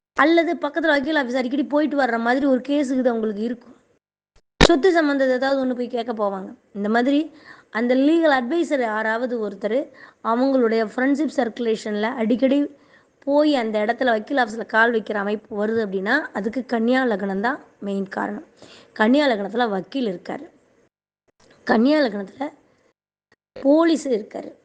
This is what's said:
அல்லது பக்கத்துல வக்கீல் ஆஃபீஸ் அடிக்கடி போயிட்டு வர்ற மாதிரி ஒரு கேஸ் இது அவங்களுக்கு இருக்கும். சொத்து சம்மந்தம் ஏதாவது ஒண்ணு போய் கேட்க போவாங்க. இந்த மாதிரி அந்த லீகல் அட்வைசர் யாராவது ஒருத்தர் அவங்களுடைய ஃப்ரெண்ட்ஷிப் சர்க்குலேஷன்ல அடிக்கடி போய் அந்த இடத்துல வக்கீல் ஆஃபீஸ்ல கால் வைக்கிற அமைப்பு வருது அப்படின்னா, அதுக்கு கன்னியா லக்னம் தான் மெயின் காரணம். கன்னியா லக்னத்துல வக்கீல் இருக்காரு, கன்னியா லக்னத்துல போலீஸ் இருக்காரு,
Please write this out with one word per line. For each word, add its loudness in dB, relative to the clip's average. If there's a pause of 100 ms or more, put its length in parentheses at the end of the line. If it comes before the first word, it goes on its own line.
(160)
அல்லது 4
பக்கத்துல 0
வக்கீல் 0
ஆஃபீஸ் -2
அடிக்கடி -2
போயிட்டு 0
வர்ற 0
மாதிரி 0
ஒரு 2
கேஸ் -2
இது 0
அவங்களுக்கு -2
இருக்கும். -8 (840)
சொத்து 4
சம்மந்தம் 2
ஏதாவது 0
ஒண்ணு -2
போய் -6
கேட்க -6
போவாங்க. -4 (260)
இந்த -4
மாதிரி 2 (500)
அந்த -2
லீகல் 4
அட்வைசர் -2
யாராவது -2
ஒருத்தர் -4 (460)
அவங்களுடைய 2
ஃப்ரெண்ட்ஷிப் -2
சர்க்குலேஷன்ல -2
அடிக்கடி 2 (600)
போய் 2
அந்த -2
இடத்துல 0
வக்கீல் -2
ஆஃபீஸ்ல -2
கால் 4
வைக்கிற -4
அமைப்பு -4
வருது 0
அப்படின்னா, -2 (180)
அதுக்கு -4
கன்னியா 2
லக்னம் -2
தான் -2 (220)
மெயின் -6
காரணம். -8 (460)
கன்னியா 4
லக்னத்துல 0
வக்கீல் -4
இருக்காரு, -10 (1200)
கன்னியா 4
லக்னத்துல -4 (1120)
போலீஸ் 4
இருக்காரு, -6 (140)